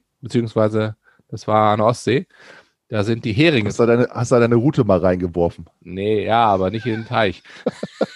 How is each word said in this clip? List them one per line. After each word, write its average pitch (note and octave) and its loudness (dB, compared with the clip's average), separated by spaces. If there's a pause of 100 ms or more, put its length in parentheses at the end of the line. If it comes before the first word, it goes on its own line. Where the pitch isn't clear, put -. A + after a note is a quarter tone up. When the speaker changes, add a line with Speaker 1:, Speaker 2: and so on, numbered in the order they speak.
(220)
Speaker 1:
beziehungsweise A2 -2 (340)
das - -12
war G#2+ 2
an G#2+ 0
der G#2+ 2
Ostsee. A#2 0 (640)
Da G#2+ -2
sind A2+ -4
die A#2 -4
Heringe. C3 2
Speaker 2:
Hast F#2+ -6
du A#2+ 4
da A#2 4
deine, B2 0
hast A#2+ -4
du C3 4
da A#2+ 4
deine A#2 2
Route C3 2
mal G2 2
reingeworfen? F2 -2 (120)
Speaker 1:
Nee, G2 -4
ja, A2+ 2
aber F#2+ 0
nicht A2 -8
in A2 -4
den A2+ -14
Teich. A2+ -2
<laughs> - -20 (640)